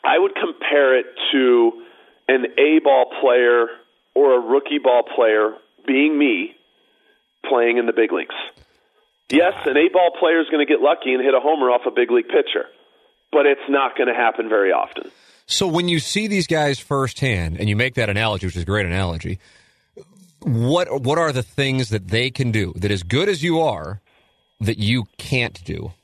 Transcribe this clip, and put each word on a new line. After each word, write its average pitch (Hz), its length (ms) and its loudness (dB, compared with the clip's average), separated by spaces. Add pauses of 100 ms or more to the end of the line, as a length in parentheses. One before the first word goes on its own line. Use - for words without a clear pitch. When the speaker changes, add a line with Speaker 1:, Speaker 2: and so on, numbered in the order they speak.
Speaker 1:
I 147 160 2
would 196 160 0
compare 139 640 0
it - 60 -4 (260)
to 123 400 4 (560)
an 131 200 2 (100)
A-ball 143 640 4
player 120 460 4 (460)
or 135 220 6
a 123 60 4
rookie 139 360 -2
ball 123 260 2 (120)
player 110 380 2 (340)
being 143 320 2
me 113 340 0 (960)
playing 120 300 2
in 120 80 0
the 113 80 -2
big 113 180 0
leagues. - 240 -6 (960)
Yes, 175 240 2 (120)
an 143 120 0
A-ball 175 420 4
player 170 220 2
is 147 100 -2
gonna 151 140 2
get 147 160 2
lucky 143 320 0
and 127 100 0
hit 135 100 2
a 127 60 4
homer 139 320 0
off 123 160 2
a 123 40 -4
big 120 200 0
league 120 160 2
pitcher, - 380 -2 (680)
but 147 140 4
it's 139 240 2
not 135 280 0
gonna 123 160 0
happen 117 360 -2
very 98 240 2
often. - 360 -4 (360)
Speaker 2:
So - 220 -2
when 175 200 -2
you 170 120 0
see 214 280 -6
these 196 200 -2
guys 147 320 -2
firsthand, 120 800 -4
and 104 120 -2
you 104 80 0
make 123 180 -2
that 113 140 -2
analogy, 101 380 -2
which 87 100 -6
is 87 60 -6
a - 20 -6
great 98 200 -2
analogy, 87 540 -6 (1040)
what, 139 600 0
what 135 160 0
are 165 140 0
the 127 120 -4
things 131 460 -2
that 98 200 -4
they 117 200 0
can 123 220 -4
do 98 240 -2
that, 98 160 -2
as 95 120 -2
good 131 260 0
as 170 120 -2
you 165 200 0
are, 98 400 -4 (580)
that 107 200 -2
you 110 260 0 (120)
can't - 460 -4
do? - 300 -10 (100)